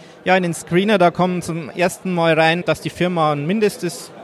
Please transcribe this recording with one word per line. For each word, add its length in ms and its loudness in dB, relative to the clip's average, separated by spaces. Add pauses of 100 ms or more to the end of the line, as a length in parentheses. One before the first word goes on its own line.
(240)
Ja, 120 4
in 80 2
den 100 -2
Screener, 440 2
da 120 6
kommen 320 -2
zum 280 -8
ersten 440 -2
Mal 200 2
rein, 320 2
dass 160 -2
die 80 -6
Firma 420 0
ein 140 -4
mindestes 680 -2 (120)